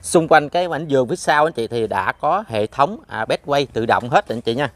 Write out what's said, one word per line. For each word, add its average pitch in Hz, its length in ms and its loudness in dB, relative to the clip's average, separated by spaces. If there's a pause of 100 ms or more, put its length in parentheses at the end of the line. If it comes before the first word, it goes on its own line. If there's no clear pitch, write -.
Xung 165 260 2
quanh 151 200 4
cái 175 200 -2
mảnh 160 220 -6
vườn 131 180 2
phía 123 80 -4
sau 151 280 2
anh 165 80 -2
chị 113 160 -6
thì 113 180 -2
đã 101 260 -2
có 180 360 -2
hệ 107 180 -2
thống, 180 400 0
à, 110 180 -6
Betway 143 480 -2
tự 117 140 -2
động 113 220 2
hết 170 200 2
anh 113 120 -4
chị 117 140 -2
nha. 143 220 -2